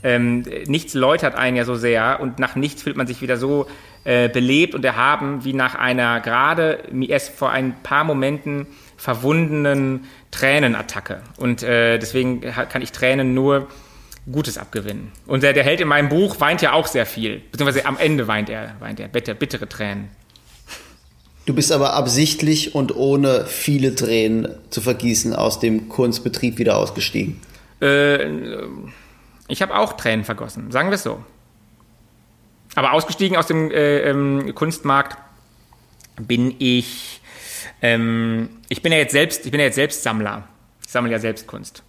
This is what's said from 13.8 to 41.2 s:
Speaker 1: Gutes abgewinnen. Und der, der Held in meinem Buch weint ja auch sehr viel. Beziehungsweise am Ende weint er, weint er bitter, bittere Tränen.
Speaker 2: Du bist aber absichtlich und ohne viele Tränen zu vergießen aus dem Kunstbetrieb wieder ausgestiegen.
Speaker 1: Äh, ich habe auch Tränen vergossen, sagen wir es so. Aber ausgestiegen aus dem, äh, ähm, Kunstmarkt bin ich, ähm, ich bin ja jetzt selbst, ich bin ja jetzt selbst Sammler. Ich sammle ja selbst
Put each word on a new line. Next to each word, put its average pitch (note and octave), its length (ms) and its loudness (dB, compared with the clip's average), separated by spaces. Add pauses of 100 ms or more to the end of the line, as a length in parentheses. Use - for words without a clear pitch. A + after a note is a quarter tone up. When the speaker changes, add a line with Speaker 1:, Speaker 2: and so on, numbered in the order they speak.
Speaker 1:
Gutes C3 260 -4
abgewinnen. G#2 540 -8 (160)
Und C3+ 160 2
der, C#3 100 6
der C#3 100 4
Held D#3+ 160 4
in E3 80 0
meinem C#3+ 220 4
Buch F#3 300 2
weint D#3+ 240 2
ja C3+ 100 2
auch D#3 140 2
sehr A#2 180 0
viel. G#2+ 460 -6
Beziehungsweise C#3 340 0
am C3+ 140 0
Ende D3+ 280 2
weint G#2+ 220 -2
er, A2 300 -10
weint A2 200 -10
er G#2 100 -12
bitter, A#2 260 -4
bittere A2+ 340 -6
Tränen. G2+ 400 -8 (1400)
Speaker 2:
Du C3+ 80 0
bist D3 160 2
aber C#3 220 2
absichtlich D3+ 840 2
und C3+ 200 0
ohne C#3 520 4
viele C3+ 480 2
Tränen A2+ 520 2 (220)
zu - 100 -4
vergießen A#2 540 0
aus - 260 0
dem A2 300 0
Kunstbetrieb A#2 720 -2
wieder G#2+ 180 2
ausgestiegen. - 640 -4 (400)
Speaker 1:
Äh, C#3+ 460 2 (1200)
ich - 160 -4
habe - 120 -4
auch G#3 180 2
Tränen A2 300 0
vergossen, A2 480 -10
sagen D3 180 0
wir G3+ 60 0
es F#3+ 80 -6
so. A2+ 200 -6 (1500)
Aber C3+ 180 4
ausgestiegen F3+ 440 2
aus D#3+ 100 2
dem, D#3+ 240 0
äh, D3 300 4
ähm, C#3 520 0
Kunstmarkt D3 640 0 (1040)
bin A#2+ 380 2
ich, - 600 0 (600)
ähm, A2+ 680 2 (200)
ich - 140 -6
bin E3 80 2
ja D#3 80 4
jetzt C#3+ 120 2
selbst, C#3+ 320 2
ich B2+ 80 -8
bin D3 80 0
ja C#3+ 60 4
jetzt A#2+ 100 0
selbst C#3+ 280 0
Sammler. G#2+ 440 -4 (380)
Ich - 60 -20
sammle A#2+ 200 0
ja A2+ 60 0
selbst A2 300 -6